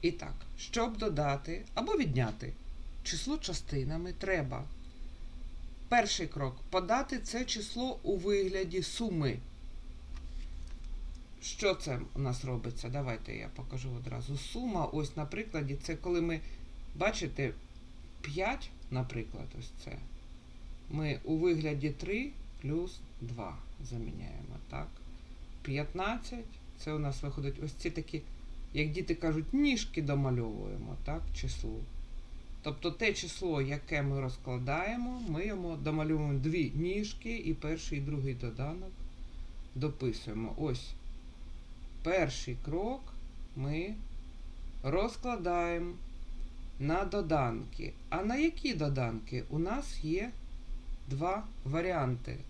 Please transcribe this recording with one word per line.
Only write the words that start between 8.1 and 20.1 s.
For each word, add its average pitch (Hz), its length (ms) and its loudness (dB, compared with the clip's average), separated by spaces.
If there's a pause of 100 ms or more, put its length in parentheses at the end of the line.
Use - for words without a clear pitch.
вигляді 190 680 4
суми. 160 540 2 (2000)
Що 196 320 2
це 123 260 0 (140)
у - 40 0
нас 127 260 2
робиться? 120 440 -2
Давайте 120 480 -2
я 110 120 -4
покажу 127 420 -4
одразу. 123 460 -2
Сума, 208 480 0
ось 151 320 0
на 151 80 0
прикладі, 151 580 -2
це 160 140 -2
коли 175 240 2
ми, 165 200 4 (560)
бачите, 151 560 2 (680)
п'ять, 190 500 0 (200)
наприклад, 123 560 -2 (120)
ось 127 120 -6 (140)
це, - 140 -6 (920)